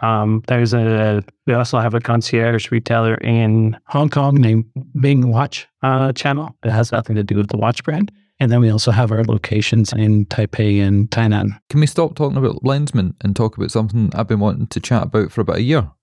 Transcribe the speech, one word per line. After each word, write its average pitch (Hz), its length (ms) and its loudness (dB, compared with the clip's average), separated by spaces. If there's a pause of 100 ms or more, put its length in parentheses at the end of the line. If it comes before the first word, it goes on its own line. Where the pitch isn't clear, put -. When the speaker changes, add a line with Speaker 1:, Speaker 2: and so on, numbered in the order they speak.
Speaker 1:
um, 110 460 0
there's 120 260 0
a, 110 500 0 (220)
we 127 80 0
also 120 260 0
have 113 140 0
a 120 60 0
concierge 117 720 0
retailer 113 440 0
in 113 720 2
Hong 147 240 0
Kong 143 260 2
named 113 300 4 (280)
Ming 131 360 2
Watch, 127 380 -2 (140)
uh, 131 320 0
Channel. 147 500 -6
It 113 80 -2
has 113 200 0
nothing 110 240 -2
to 104 80 0
do 101 140 -2
with 101 100 0
the 107 100 -4
watch 110 260 -2
brand. 175 280 -2 (280)
And 120 120 2
then 120 100 4
we 110 80 4
also 107 220 0
have 110 200 2
our 110 120 0
locations 107 720 0
in 107 340 2
Taipei 104 520 0
and 101 300 2
Tainan. 104 500 0 (120)
Speaker 2:
Can 143 80 2
we 151 80 4
stop 160 280 -2
talking 139 220 -2
about 131 240 -2
Lensman 131 600 0
and 101 140 -2
talk 110 220 -2
about 104 140 -4
something 110 420 0
I've 104 140 -4
been 107 120 0
wanting 107 280 0
to - 120 -10
chat - 240 -2
about 107 280 -2
for 117 100 -2
about 82 140 -2
a 101 80 -2
year? 127 260 0 (140)